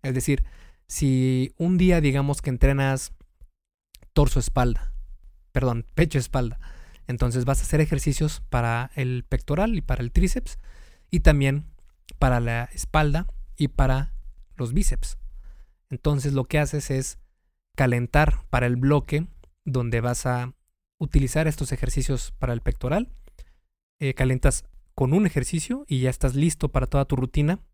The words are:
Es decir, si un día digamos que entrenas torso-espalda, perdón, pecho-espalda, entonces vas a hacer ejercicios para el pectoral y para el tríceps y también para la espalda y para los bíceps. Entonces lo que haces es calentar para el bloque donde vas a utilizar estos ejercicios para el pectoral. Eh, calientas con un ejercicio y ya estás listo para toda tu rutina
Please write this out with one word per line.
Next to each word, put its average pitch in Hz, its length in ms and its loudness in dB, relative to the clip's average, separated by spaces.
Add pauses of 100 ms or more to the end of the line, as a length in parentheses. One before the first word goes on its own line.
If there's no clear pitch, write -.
Es 135 120 -2
decir, 139 300 2 (440)
si 131 680 0
un 175 200 2
día 180 220 6
digamos 139 420 0
que 139 80 -4
entrenas 135 640 2 (1000)
torso-espalda, 127 800 2 (600)
perdón, 120 420 -2
pecho-espalda, 131 640 0 (480)
entonces 123 380 -2
vas 135 160 2
a - 20 -2
hacer 156 180 2
ejercicios 151 680 0
para 120 480 -2
el 127 280 -4
pectoral 190 520 0
y 151 60 -4
para 120 200 -2
el 123 80 -4
tríceps - 480 2 (500)
y 180 120 2
también 143 460 4 (520)
para 127 220 4
la 117 320 -2
espalda 151 560 0 (280)
y 147 120 0
para 135 440 2 (440)
los 120 160 -4
bíceps. - 460 2 (680)
Entonces 139 440 -2
lo 135 140 -2
que 151 120 -2
haces 147 320 -4
es 131 300 -4 (560)
calentar 123 720 2
para 123 160 0
el 123 100 0
bloque 147 520 0 (360)
donde 120 360 -2
vas 120 260 -2
a 123 260 -2 (460)
utilizar 156 480 2
estos 147 260 -4
ejercicios 131 680 -2
para 123 140 -2
el 117 80 -4
pectoral. 143 520 -4 (880)
Eh, 135 140 -2
calientas 131 500 0 (300)
con 127 180 2
un 196 140 4
ejercicio 170 600 -2
y 131 140 -2
ya 131 100 2
estás 127 240 0
listo 151 360 0
para 131 160 0
toda 139 180 0
tu 135 120 -2
rutina 147 440 0 (140)